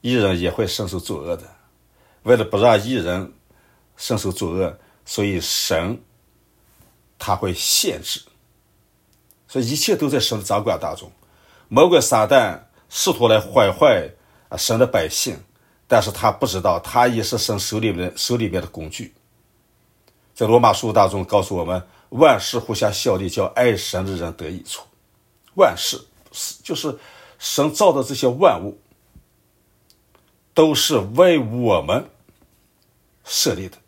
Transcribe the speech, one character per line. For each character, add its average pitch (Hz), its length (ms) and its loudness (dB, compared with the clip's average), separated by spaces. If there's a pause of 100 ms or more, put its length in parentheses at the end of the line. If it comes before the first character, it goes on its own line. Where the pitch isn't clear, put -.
义 123 120 -2
人 98 260 2
也 90 120 0
会 104 160 -2
伸 95 200 -6
手 92 120 -6
作 87 180 -8
恶 82 180 -6
的， - 140 -16 (720)
为 117 140 4
了 107 80 0
不 107 120 -4
让 110 240 6
义 120 120 -6
人 90 400 -4 (640)
伸 - 220 -4
手 95 140 -4
作 85 200 -6
恶， 90 260 -4 (280)
所 104 200 -4
以 92 160 -2
神 85 580 -4 (1160)
他 98 180 -4
会 92 180 -4
限 - 500 -2
制， - 180 -8 (1300)
所 131 140 -4
以 113 60 -2
一 139 80 -4
切 196 200 0
都 151 120 -2
在 135 120 0
神 113 180 -2
的 101 60 -8
掌 104 200 -2
管 85 160 -2
当 78 160 -8
中。 - 160 -20 (560)
魔 151 220 6
鬼 170 100 6
撒 110 280 2
旦 110 340 4 (280)
试 - 220 -2
图 120 160 0
来 110 120 6
毁 107 320 2
坏， 110 360 2 (420)
啊， - 60 -14
神 113 220 -2
的 123 80 6
百 85 240 -2
姓， - 260 -6 (520)
但 117 140 4
是 104 100 -4
他 104 200 0
不 - 140 -4
知 92 160 -4
道， 87 180 0
他 123 280 2
也 113 160 -2
是 117 140 -4
神 104 220 -4
手 107 200 -4
里 110 120 -2
面， 90 240 -8
手 - 220 -2
里 113 100 -2
面 90 140 -4
的 87 60 -14
工 80 220 -14
具。 - 260 -16 (1200)
在 117 100 -2
罗 117 140 6
马 110 120 6
书 107 220 -2
当 98 160 4
中 95 160 -6
告 101 160 2
诉 95 140 -6
我 85 100 -4
们 90 160 -4 (280)
，“万 135 300 4
事 - 200 -6
互 113 140 -8
相 104 200 -2
效 104 240 -2
力， 95 100 -6
叫 95 180 -4 (100)
爱 120 200 2
神 92 300 -6
的 95 100 -6
人 82 180 -8
得 82 140 -12
益 87 140 -12
处。” - 220 -14 (720)
万 143 200 4
事， - 240 -6 (640)
就 165 120 -6
是 151 200 -6 (440)
神 - 340 -2
造 185 180 6
的 135 120 0
这 139 100 -6
些 131 140 0
万 127 360 4
物， 101 160 -12 (1700)
都 156 220 4
是 131 240 0 (160)
为 170 240 6
我 113 420 0
们 82 260 -2 (1160)
设 - 300 -2
立 92 120 -12
的。 - 100 -20 (100)